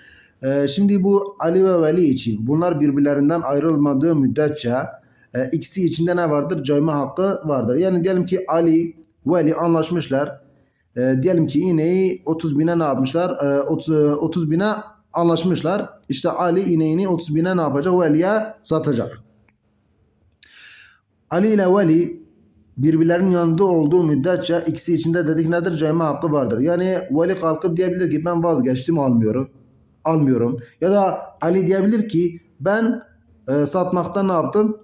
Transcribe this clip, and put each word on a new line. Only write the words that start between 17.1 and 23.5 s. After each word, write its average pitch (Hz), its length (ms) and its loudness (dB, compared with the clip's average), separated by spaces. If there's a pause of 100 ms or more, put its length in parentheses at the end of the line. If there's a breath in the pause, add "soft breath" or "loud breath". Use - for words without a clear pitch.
bine 175 220 0
ne 175 40 0
yapacak? 151 400 0
Veli'ye 180 600 0
satacak. 147 560 -2 (2000 loud breath)
Ali 185 180 2
ile 196 260 4
Veli 170 460 2 (560)
birbirlerinin 165 540 2
yanında 170 340 2